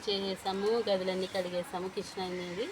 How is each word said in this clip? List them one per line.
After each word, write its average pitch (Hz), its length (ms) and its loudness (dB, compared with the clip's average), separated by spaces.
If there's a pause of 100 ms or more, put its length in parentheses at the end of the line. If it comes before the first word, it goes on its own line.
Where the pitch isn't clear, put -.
చేసేసాము, 196 640 0 (200)
గదులన్నీ 185 460 2
కడిగేసాము, 180 600 -2
కిచెన్ 190 300 -4
అనేది. 180 480 -2